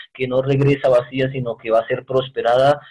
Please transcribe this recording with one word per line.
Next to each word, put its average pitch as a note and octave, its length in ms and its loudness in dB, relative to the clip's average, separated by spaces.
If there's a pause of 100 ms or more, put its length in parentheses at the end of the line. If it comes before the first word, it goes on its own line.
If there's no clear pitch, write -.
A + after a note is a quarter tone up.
(120)
que C3 160 -6
no B2+ 140 0
regresa C#3 480 2
vacía, C3 420 0
sino A#2+ 240 -6
que A#2 140 -8
va A2 100 4
a - 80 -4
ser B2+ 160 -4
prosperada C3 760 0 (100)